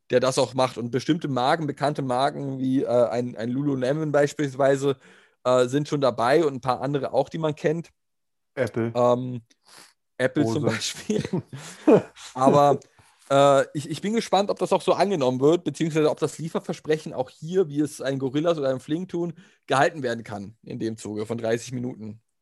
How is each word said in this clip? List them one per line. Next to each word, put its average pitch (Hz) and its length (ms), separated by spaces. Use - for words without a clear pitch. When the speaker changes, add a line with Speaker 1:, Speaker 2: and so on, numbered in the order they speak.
Speaker 1:
der 123 100
das 131 180
auch 123 160
macht. 127 240
Und 120 120
bestimmte 156 380
Marken, 143 380
bekannte 147 360
Marken 135 560
wie, 131 240
äh, 120 260
ein, 123 280
ein 117 140
Lululemon 139 640
beispielsweise, 139 840
äh, 127 220
sind 143 220
schon 147 120
dabei 127 440
und 139 100
ein 123 60
paar 123 220
andere 135 300
auch, 139 160
die - 100
man 156 160
kennt. 165 360
Speaker 2:
Apple. 117 400
Speaker 1:
Ähm, 123 480
Apple 127 260
zum 110 200
Speaker 2:
Hose. - 20
Speaker 1:
Beispiel. 113 560
Speaker 2:
<laughs> 240 160
Speaker 1:
Aber, 139 460
äh, 139 420
ich, 139 160
ich 147 120
bin 202 140
gespannt, 202 360
ob - 80
das 180 140
auch 185 100
so 185 120
angenommen 135 460
wird, 160 220
beziehungsweise 156 480
ob 131 80
das 147 200
Lieferversprechen 156 760
auch 127 180
hier, 170 380
wie 143 120
es - 200
ein 135 180
Gorillas 151 400
oder 135 120
ein 131 100
Flink 170 300
tun, 170 240
gehalten 151 340
werden 117 220
kann 104 400
in 127 160
dem 113 160
Zuge 107 280
von 113 140
dreißig 117 320
Minuten. 120 500